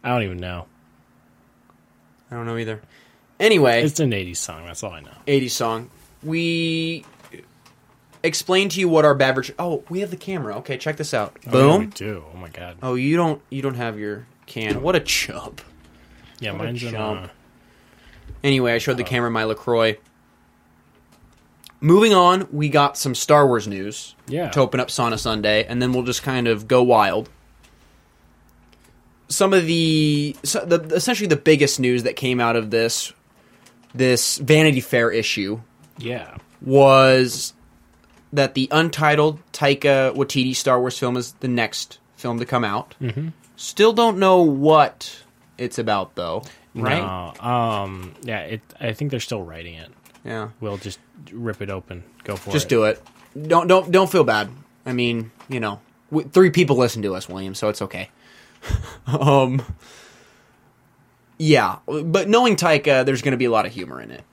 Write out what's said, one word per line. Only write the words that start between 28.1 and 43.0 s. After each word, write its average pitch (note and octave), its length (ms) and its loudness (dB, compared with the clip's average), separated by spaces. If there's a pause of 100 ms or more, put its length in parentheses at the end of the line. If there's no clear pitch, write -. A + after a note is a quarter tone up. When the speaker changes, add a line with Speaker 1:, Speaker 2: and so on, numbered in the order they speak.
Speaker 2:
Some G3 200 2
of F3+ 140 2
the, D#3 760 0
so - 220 -4
the, E3+ 160 2 (140)
essentially G#3 340 -2
the D3+ 80 4
biggest D3 440 2
news B2 240 0
that - 120 -4
came B2+ 240 -2
out A#2 160 2
of A2 140 -4
this, A2+ 420 -2 (840)
this B2+ 440 2
Vanity D3 420 4
Fair A#2 300 0
issue G#2+ 500 -4 (380)
Speaker 1:
Yeah. A#2+ 380 -12 (240)
Speaker 2:
was C3+ 960 6 (800)
that C#3 220 0
the C3+ 160 -2
untitled D3+ 720 2 (120)
Taika C#3 640 2
Waititi C3 420 0
Star B2+ 240 2
Wars B2+ 180 -4
film B2 180 -2
is A#2+ 240 -6
the C3 80 -6
next - 500 -4 (180)
film A#2+ 220 -6
to B2 80 -6
come A#2+ 180 -2
out. G#2 360 -6